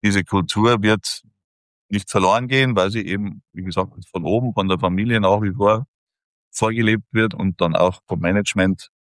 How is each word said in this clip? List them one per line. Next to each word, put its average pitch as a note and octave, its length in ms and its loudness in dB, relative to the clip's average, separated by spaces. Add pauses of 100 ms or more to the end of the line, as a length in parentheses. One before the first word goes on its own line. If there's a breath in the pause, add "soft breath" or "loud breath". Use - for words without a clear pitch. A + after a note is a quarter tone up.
diese G2 200 2
Kultur G2+ 580 2
wird G#2+ 400 0 (680)
nicht G2+ 200 -4
verloren G#2 380 2
gehen, C3 280 2
weil F#2+ 140 2
sie G#2+ 160 -4
eben, G2 460 -6
wie F#2 120 -12
gesagt, F#2 300 -4 (160)
von F2+ 140 -8
oben, A2 300 -2
von G2 160 0
der F#2 100 0
Familie G2+ 400 0
nach G2+ 220 2
wie G2 120 -2
vor G#2+ 320 2 (680)
vorgelebt A2 560 0
wird A2 220 0
und F#2+ 280 -4
dann E2 140 0
auch F#2 320 2
vom F2+ 120 -4
Management F#2+ 680 0 (140)